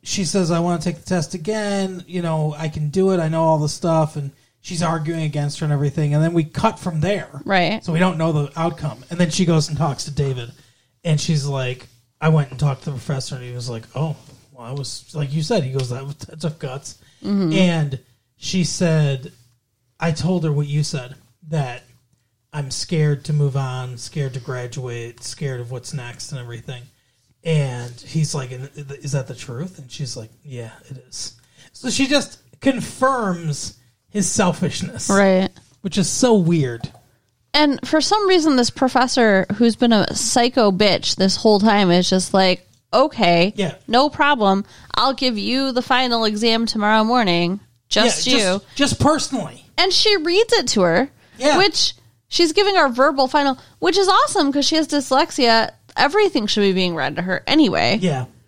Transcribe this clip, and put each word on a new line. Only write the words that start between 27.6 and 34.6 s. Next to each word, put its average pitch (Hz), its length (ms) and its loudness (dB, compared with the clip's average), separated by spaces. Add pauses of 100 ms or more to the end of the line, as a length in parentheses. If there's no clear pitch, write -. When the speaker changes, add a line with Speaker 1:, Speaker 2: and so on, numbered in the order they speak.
Speaker 1:
he's - 340 -2
like, 131 200 -8
"And 131 160 -12 (320)
is 139 120 -8
that 135 140 -4
the 131 80 -12
truth?" 135 440 -12
And 127 120 -20
she's 131 240 -10
like, 110 140 -14 (160)
"Yeah, 120 260 -14 (180)
it 131 200 -16
is." - 240 -12 (400)
So - 160 -8
she 262 180 0
just 277 300 -2 (240)
confirms 220 1120 -2 (360)
his 208 200 -2
selfishness. - 800 -2